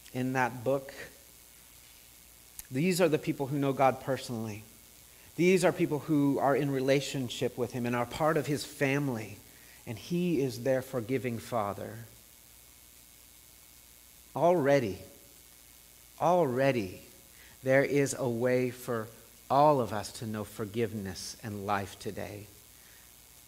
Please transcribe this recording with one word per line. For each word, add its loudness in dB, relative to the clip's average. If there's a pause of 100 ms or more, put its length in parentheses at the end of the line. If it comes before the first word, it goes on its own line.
(160)
in -2
that 0
book? -2 (1800)
These 2
are 6
the 2
people -4
who -2
know 2
God 4
personally. -6 (720)
These 4
are 4
people -2
who 2
are 4
in 0
relationship 0
with -4
him -4
and 0
are 0
part 0
of 0
his -2
family, -2 (480)
and -8
he -2
is -4
their 0
forgiving -4
Father. -6 (2250)
Already, 4 (1200)
already, 2 (640)
there 6
is 2
a -2
way 2
for -6 (420)
all 6
of -2
us -6
to -10
know -6
forgiveness -6
and -8
life -4
today. -10 (1000)